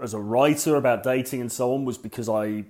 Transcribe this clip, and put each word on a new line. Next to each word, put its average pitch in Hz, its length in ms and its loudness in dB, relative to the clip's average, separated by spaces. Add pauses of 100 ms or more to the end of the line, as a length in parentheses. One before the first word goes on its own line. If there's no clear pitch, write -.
as 117 100 -8
a 110 60 -6
writer 139 560 2
about 123 300 2
dating 127 360 0
and 120 100 -6
so 123 220 0
on 139 120 -2
was 123 120 -4
because 113 320 -8
I 107 420 0